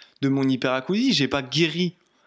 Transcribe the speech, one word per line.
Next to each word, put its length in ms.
de 80
mon 180
hyperacousie, 640
j'ai 140
pas 160
guéri 520